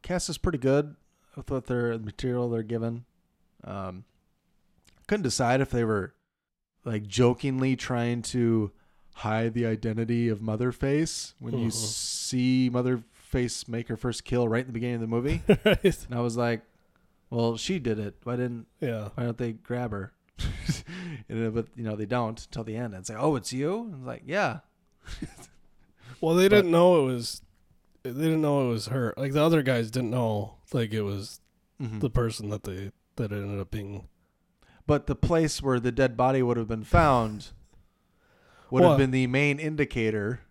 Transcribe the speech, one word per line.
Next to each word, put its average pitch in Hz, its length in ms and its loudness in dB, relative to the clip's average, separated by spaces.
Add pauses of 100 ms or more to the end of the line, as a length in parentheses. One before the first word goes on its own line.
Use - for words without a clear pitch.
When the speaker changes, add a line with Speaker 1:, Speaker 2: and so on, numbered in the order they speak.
Speaker 1:
cast 180 260 -4
is 165 100 -6
pretty 160 200 -2
good 143 380 2 (400)
with 139 140 -12
what 131 160 -4
they're, 120 320 -2
the 110 60 -10
material 123 440 -4
they're 117 160 -2
given. 117 400 -4 (600)
Um, 95 400 -10 (1000)
couldn't 208 160 0
decide 127 380 2
if 135 100 0
they 120 140 2
were, 104 300 0 (720)
like, 107 220 -4
jokingly 131 720 2
trying 120 460 -2
to 113 480 2 (440)
hide 110 400 -2
the 120 120 0
identity 113 600 0
of 107 120 0
Motherface 123 1000 -2
when 117 140 -8
you 117 140 0
Speaker 2:
Mm-hmm. - 20 0
Speaker 1:
see 127 1040 0
Motherface 123 960 -2
make 117 180 -6
her 113 100 -6
first - 280 -6
kill 120 240 2
right 117 140 2
in 127 40 -8
the 131 60 -12
beginning 120 240 -4
of 117 60 -4
the 113 40 -4
movie. 123 380 0
Speaker 2:
<laughs> - 200 4
Right. 208 200 4 (240)
Speaker 1:
And 131 100 -8
I - 20 -2
was 120 160 0
like, 117 260 0 (680)
"Well, 117 280 0
she 180 220 -2
did 113 220 0
it. 104 240 -6
Why 120 120 -4
didn't 120 300 -4 (140)
Speaker 2:
Yeah. 110 340 -4
Speaker 1:
why 120 100 -4
don't 117 140 -2
they 117 140 -4
grab 120 400 -6
her?" 98 200 -8 (260)
<laughs> - 60 -4 (840)
And, 113 180 -4
uh, 110 40 -2
but, 113 160 -2 (100)
you 120 80 -8
know, 107 120 -4
they 104 100 -6
don't 113 380 -2
until 113 200 -10
the 110 120 -8
end. 117 180 -8
It's 92 160 -12
like, 107 100 -10
"Oh, 147 160 2
it's 104 160 -6
you?" 160 300 -4
And 214 140 -12
it's 127 100 -14
like, 120 200 -12
"Yeah." 165 340 -2 (460)
<laughs> - 140 -12 (1000)
Speaker 2:
Well, 165 140 2
they 185 140 8
Speaker 1:
But 208 80 8
Speaker 2:
didn't 185 140 6
know 170 320 8
it 131 100 2
was, 120 280 -6 (640)
they 127 100 -8
didn't 156 300 0
know 143 260 2
it 120 40 2
was 110 160 -2
her. 123 280 -2
Like, 135 160 -4
the 147 100 4
other 160 200 6
guys 117 280 2
didn't 120 200 -2
know, 107 460 -2 (160)
like, 113 200 -2
it 110 100 -2
was 101 380 -6 (400)
Speaker 1:
Mm-hmm. 110 200 -6
Speaker 2:
the 113 100 0
person 110 400 -2
that 107 140 -8
they, 98 280 -10 (240)
that 104 160 -4
ended 101 260 -6
up 95 120 -8
being. 101 360 -10 (800)
Speaker 1:
But 147 200 2
the 143 100 -2
place 160 460 2
where 131 180 2
the 123 100 0
dead 120 280 0
body 131 240 4
would 120 160 2
have 113 100 -4
been 110 160 -4
found 120 680 4 (1160)
would 127 120 6
have 175 80 10
Speaker 2:
Well 139 80 6
Speaker 1:
been 131 140 4
the 131 160 4
main 143 300 2
indicator 123 840 -2 (100)